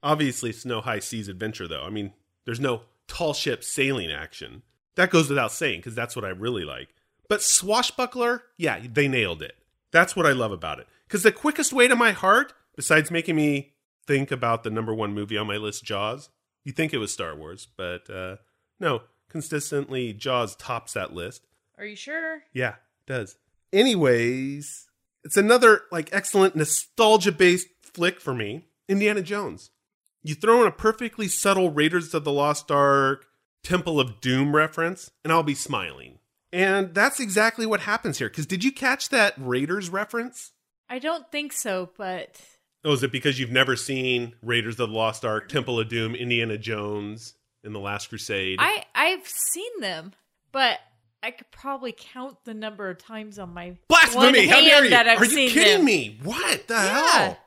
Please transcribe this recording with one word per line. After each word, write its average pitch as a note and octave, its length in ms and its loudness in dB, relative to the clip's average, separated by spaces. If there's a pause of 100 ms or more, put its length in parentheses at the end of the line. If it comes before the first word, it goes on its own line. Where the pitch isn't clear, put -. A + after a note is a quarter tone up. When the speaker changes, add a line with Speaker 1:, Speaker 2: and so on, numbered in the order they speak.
Speaker 1:
Obviously, D3 480 -2
it's - 140 -14
no A#2 160 -4
high A2+ 180 -6
seas G#2+ 280 -10
adventure, G2 400 -10
though. D2 160 -10
I E2+ 60 -12
mean, G2+ 240 -8 (320)
there's A#2 140 -6
no B2 220 -4 (260)
tall D#3 260 -4
ship - 300 -6
sailing C3 480 -6
action. D2 500 -14 (340)
That F#3 140 2
goes D#3+ 200 4
without C3 220 0
saying, A2 300 -4
'cause A#2 140 -14
that's A#2 200 -8
what A2 100 -8
I F#2+ 40 -6
really F#2+ 360 -6
like. C2 240 -14 (400)
But G#3 120 0
swashbuckler, A#3+ 1000 0 (140)
yeah, C3 220 -2 (120)
they C#3+ 160 2
nailed G2+ 340 -2
it. - 140 -14 (360)
That's E3+ 240 4
what E3+ 100 0
I C#3 80 4
love A#2 180 -2
about D#2+ 280 -10
it. - 80 -20 (200)
'Cause F#3 160 -4
the G#3+ 80 8
quickest D4 400 -2
way B3 160 6
to B3 80 4
my A#3 160 4
heart, G#3 420 2 (220)
besides D#3 340 2
making E3 280 -2
me C#3+ 360 0 (320)
think C#3 260 -2
about A#2 320 -2
the A2+ 60 -6
number A2 240 -4
one G#2+ 200 -4
movie G#2 240 -6
on G#2+ 100 -4
my G#2 100 -6
list, G#2+ 280 -8
Jaws, G#2+ 440 -6 (340)
you'd C3+ 120 -12
think D#3 180 -4
it C#3 40 -4
was G#2 160 -6
Star D#2+ 220 -10
Wars, D#2 320 -18 (100)
but, F2+ 320 -10
uh, F#2 280 -12 (420)
no, C#3 240 -4 (260)
consistently C#3+ 840 -6
Jaws A#2+ 420 -4
tops - 380 -10
that F#2+ 200 -8
list. F2+ 320 -12 (320)
Speaker 2:
Are G#3 80 -16
you G#3 100 -16
sure? D#4+ 480 -10 (100)
Speaker 1:
Yeah, B2+ 220 -6 (240)
it - 60 -20
does. A#2+ 320 -10 (600)
Anyways, C3 920 0 (340)
it's D3 140 -2
another, A3 440 6 (100)
like, E3 200 -4
excellent F#3+ 440 2
nostalgia-based F3+ 1120 4 (140)
flick F3 400 -4
for C3+ 120 -6
me, A#2 320 -6 (220)
Indiana G3+ 360 2
Jones. F#3+ 480 -8 (500)
You D3+ 140 -8
throw A#3 260 6
in G#3+ 60 6
a E3 40 2
perfectly A3 560 -2
subtle F#3 440 2
Raiders D#3 420 0
of D#3 100 -2
the D3 80 -2
Lost C#3+ 380 0
Ark, C#3 560 4 (380)
Temple E3+ 360 -2
of B2 220 -2
Doom C3+ 340 2
reference, E3 540 0 (140)
and D#3+ 100 0
I'll E3 100 6
be D3 120 -2
smiling. C#2+ 640 -8 (340)
And F#3+ 400 0
that's A#3 260 0
exactly A3 460 0
what G#3+ 160 0
happens G#3 380 -4
here, A2+ 100 -4
'cause D#3 160 -6
did F#3 180 -4
you C4+ 80 2
catch C4+ 380 -2
that G#3+ 280 2
Raiders C#3+ 520 -4
reference? A3+ 640 -8 (380)
Speaker 2:
I B3+ 100 -10
don't D#4 320 -6
think D4 220 -6
so, F#3 440 -6
but F#3 420 -10 (460)
Speaker 1:
Oh, D3+ 80 4
is B2+ 100 0
it B2 80 -2
because C3 280 -2
you've A#2+ 120 -6
never B2+ 240 2
seen B2+ 680 -4
Raiders A#2 360 -4
of A2+ 100 -2
the A2 60 -8
Lost A2+ 300 -2
Ark, G#2+ 240 -4
Temple C3+ 300 -4
of A2 100 -4
Doom, A2+ 260 -4
Indiana A#2 420 -2
Jones, G#2+ 760 -8 (300)
and G#2+ 120 -14
The G2+ 40 -10
Last G2+ 300 -8
Crusade? F#2+ 520 -4
Speaker 2:
I, G4+ 240 -2 (100)
I've F#4 320 -2
seen - 440 -6 (100)
them, F3+ 320 -10 (380)
but C4 280 0 (440)
I A#3+ 80 -8
could - 200 -20
probably C4 400 -10
count C4 540 -16
the A3+ 80 -12
number G#3+ 360 -10
of F3+ 100 -12
times G#3+ 400 -16
on F3 140 -14
my F3 220 -14 (140)
Speaker 1:
Blasphemy! B3+ 580 8
Speaker 2:
one - 0 -
Speaker 1:
How C4 140 8
dare D#4+ 140 10
Speaker 2:
hand C#4+ 100 10
Speaker 1:
you? A3+ 60 4
Speaker 2:
that A#3 180 8
I've A3+ 100 8
Speaker 1:
Are A#3 60 8
you A3+ 60 0
Speaker 2:
seen C4+ 180 2
Speaker 1:
kidding F4+ 280 6
Speaker 2:
them. E4+ 80 6
Speaker 1:
me? A#2+ 380 0
What B3+ 440 -4
the A3+ 80 -2
Speaker 2:
Yeah. A#3 420 2
Speaker 1:
hell? F#3+ 300 0